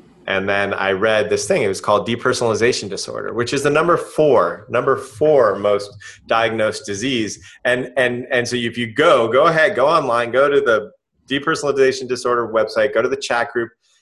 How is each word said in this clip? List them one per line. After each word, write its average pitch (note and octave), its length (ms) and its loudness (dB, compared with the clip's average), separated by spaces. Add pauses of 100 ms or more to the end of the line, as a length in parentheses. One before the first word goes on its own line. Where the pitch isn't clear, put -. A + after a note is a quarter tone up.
(280)
And F#2+ 200 -2
then G2 240 0
I F#2+ 200 0
read G#2 360 0
this G2+ 200 -2
thing, F#3 140 0
it G#2 60 0
was F#2+ 120 -4
called G2+ 280 0
depersonalization A#2 800 0
disorder, G2+ 460 -10
which A#2 180 -4
is C#3 120 -2
the D3 60 2
number E3 260 2
four, A#2 760 0
number C3 260 0
four C3 640 2
most G2+ 320 0 (380)
diagnosed A2+ 580 0
disease. G#2+ 580 -4 (200)
And, B2 320 -2
and, B2 340 0
and A#2+ 160 0
so A#2+ 80 -4
if A#2+ 240 -4
you A2+ 160 -6
go, C#3 380 4
go C#3 160 4
ahead, D#3 260 2
go C3 140 2
online, B2 420 0
go C3+ 180 2
to C#3+ 120 2
the A2+ 320 0 (360)
depersonalization C#3 800 0
disorder A#2+ 400 -2
website, A2 460 0
go A2+ 80 2
to B2+ 60 0
the C3 80 -4
chat A#2 340 -4
group. A#2 200 -4 (320)